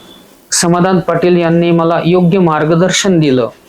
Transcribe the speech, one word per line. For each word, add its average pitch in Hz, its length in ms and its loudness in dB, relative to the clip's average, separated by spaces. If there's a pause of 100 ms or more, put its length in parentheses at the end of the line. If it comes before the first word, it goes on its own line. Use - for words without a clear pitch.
(520)
समाधान 175 460 0
पाटील 170 380 0
यांनी 170 340 0
मला 170 340 0
योग्य 180 340 2
मार्गदर्शन 170 800 0
दिलं. 131 300 0 (200)